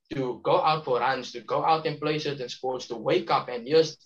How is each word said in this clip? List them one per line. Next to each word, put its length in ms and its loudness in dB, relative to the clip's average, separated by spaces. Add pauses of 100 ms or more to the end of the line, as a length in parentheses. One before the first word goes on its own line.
(140)
to 280 -4
go 200 4
out 240 2
for 140 2
runs, 320 -2
to 80 -10
go 220 -2
out 240 2
and 140 -4
play 180 -2
certain 300 -6
sports, 380 -6
to 100 -8
wake 340 0
up. 200 0
And 180 -8
here's 380 4